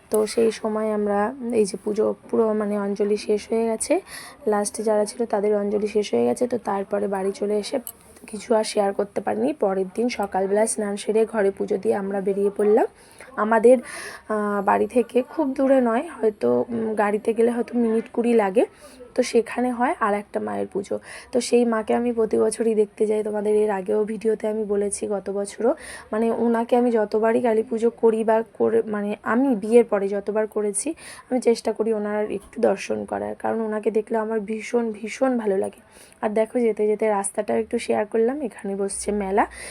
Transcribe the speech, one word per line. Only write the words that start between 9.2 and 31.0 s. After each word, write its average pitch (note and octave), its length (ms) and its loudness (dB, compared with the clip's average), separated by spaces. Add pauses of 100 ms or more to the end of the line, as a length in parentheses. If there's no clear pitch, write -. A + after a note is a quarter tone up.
পারিনি। G#3+ 320 -2
পরের F#3+ 420 0
দিন A#3 140 0
সকালবেলা G3+ 580 0
স্নান G#3 280 -4
সেরে G#3+ 300 0
ঘরে G3+ 260 0
পুজো G3+ 260 -2
দিয়ে A3 180 0
আমরা G3 260 -2
বেরিয়ে G3+ 360 0
পড়লাম। G#3+ 300 4 (480)
আমাদের, A3+ 440 6
আহ, G#3 840 -4
বাড়ি G3+ 260 2
থেকে A#3+ 340 0
খুব D4 320 -4
দূরে C4+ 280 4
নয়, A#3+ 280 2
হয়তো, A3+ 400 -2 (200)
উম, A3+ 240 -4
গাড়িতে G#3 400 0
গেলে A#3 180 4
হয়তো A#3 260 -4
মিনিট A3+ 340 2
কুড়ি A#3+ 220 0
লাগে। G#3+ 320 4 (480)
তো B3+ 100 0
সেখানে A#3+ 480 0
হয় B3 280 0
আর G#3 140 2
একটা G#3 260 -6
মায়ের G#3+ 280 -4
পুজো। G3+ 280 -6 (360)
তো B3+ 100 0
সেই A#3+ 240 2
মাকে A3+ 280 0
আমি A#3+ 200 0
প্রতি A3+ 240 0
বছরই A3 380 0
দেখতে G#3+ 300 0
যাই, G#3+ 180 0
তোমাদের G#3 320 -2
এর G#3+ 160 2
আগেও G3 320 -2
ভিডিওতে A3 440 -2
আমি G#3+ 160 -2
বলেছি G3+ 440 -2
গত G3 220 -4
বছরও। G3+ 420 -2 (400)
মানে A3+ 200 0
ওনাকে A#3 440 0
আমি B3 160 4
যতবারই A3 500 2
কালী A3 220 2
পুজো A3+ 260 -2
করি A3+ 340 2
বা A3 140 4 (160)
করে, A3+ 280 2
মানে G#3 280 -4 (140)
আমি B3 320 2
বিয়ের A3+ 300 4
পরে G3+ 220 0
যতবার G3+ 400 -2
করেছি, G#3 400 -4 (440)